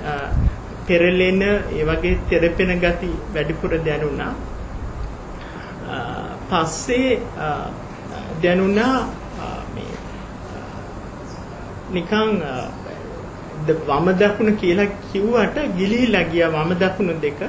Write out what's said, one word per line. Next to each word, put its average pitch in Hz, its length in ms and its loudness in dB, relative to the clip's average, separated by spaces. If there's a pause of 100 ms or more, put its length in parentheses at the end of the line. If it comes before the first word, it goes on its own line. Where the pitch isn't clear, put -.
අ, 147 120 -4 (680)
පෙරලෙන, 185 600 6
ඒ 196 420 2
වගේ 160 400 2
තෙරපෙන 170 540 4
ගති 175 320 2 (180)
වැඩිපුර 160 500 -2
දැනුණා. 147 540 -2 (1500)
අ, 147 120 -6 (480)
පස්සේ, 233 760 2 (140)
අ, 151 140 -4 (920)
දැනුණා, 196 580 4 (400)
අ, 165 100 -8 (220)
මේ, - 260 -8 (540)
අ, - 100 -10 (1300)
නිකන්, 208 440 0 (100)
අ, 139 140 -4 (1040)
ද-, 156 200 2
වම 147 320 2
දකුණ 208 440 4
කියලා 196 300 4 (180)
කිව්වට 214 520 2 (160)
ගිලිහිලා 202 520 4
ගියා 165 260 4
වම 160 240 2
දකුණ 180 460 0
දෙක. 147 280 -2